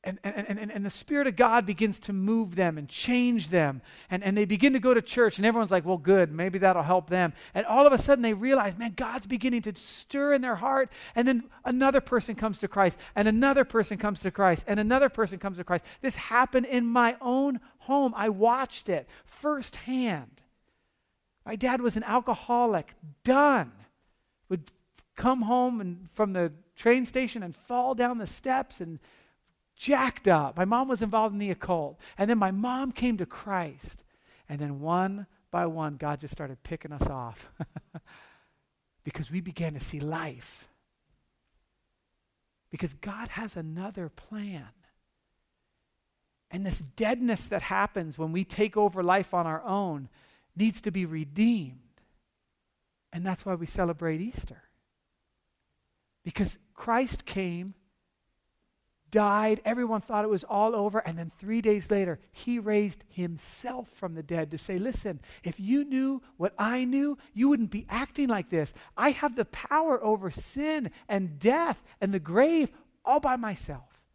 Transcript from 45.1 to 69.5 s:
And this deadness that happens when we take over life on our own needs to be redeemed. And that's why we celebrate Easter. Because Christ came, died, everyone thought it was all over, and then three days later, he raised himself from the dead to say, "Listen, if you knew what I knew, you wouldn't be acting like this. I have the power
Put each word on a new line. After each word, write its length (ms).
And 160
this 140
deadness 640
that 160
happens 560
when 140
we 120
take 320
over 260
life 300
on 140
our 160
own 480
needs 280
to 80
be 160
redeemed. 720
And 100
that's 220
why 80
we 100
celebrate 560
Easter. 420
Because 360
Christ 500
came, 500
died, 540
everyone 360
thought 240
it 60
was 140
all 320
over, 240
and 180
then 180
three 240
days 300
later, 300
he 300
raised 480
himself 800
from 260
the 80
dead 300
to 60
say, 200
"Listen, 400
if 160
you 240
knew 400
what 200
I 280
knew, 340
you 140
wouldn't 240
be 160
acting 400
like 200
this. 240
I 140
have 240
the 120
power 580